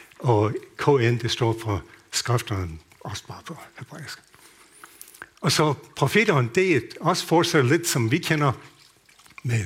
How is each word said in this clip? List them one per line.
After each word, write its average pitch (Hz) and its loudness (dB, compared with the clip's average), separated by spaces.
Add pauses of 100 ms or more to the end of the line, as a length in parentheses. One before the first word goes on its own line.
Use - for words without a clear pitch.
(200)
Og 107 2 (240)
K - -4
N, 123 4
det 117 -4
står 113 0
for 104 -2 (280)
skrifterne, 95 -4 (220)
også - -12
bare - -16
på 160 -14 (220)
hebraisk. 143 -16 (1200)
Og 151 0
så 151 2 (220)
profeterne, 151 2
det 185 4
er 127 2 (200)
også 175 0
fortsat 160 4
lidt, 165 2
som 117 0
vi 151 2
kender, 151 0 (920)
med 117 -2